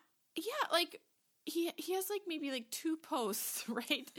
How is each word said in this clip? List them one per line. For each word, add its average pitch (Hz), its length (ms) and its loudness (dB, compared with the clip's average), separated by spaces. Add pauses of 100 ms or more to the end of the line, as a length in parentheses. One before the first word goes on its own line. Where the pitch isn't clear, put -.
(360)
yeah, 480 360 0
like, 339 300 2 (440)
he, 339 320 2
he 320 160 -2
has, 381 160 0
like, 415 180 0
maybe, 302 240 0
like, 247 200 -2
two 320 260 0
posts, - 680 0
<laughs> - 40 -4
right? - 500 0